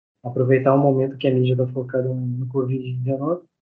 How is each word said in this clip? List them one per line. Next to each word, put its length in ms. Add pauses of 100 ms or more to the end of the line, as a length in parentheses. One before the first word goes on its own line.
(240)
Aproveitar 500
o 40
momento 400
que 100
a 60
mídia 220
tá 120
focada 400
no 400
covid 500
dezenove 460 (340)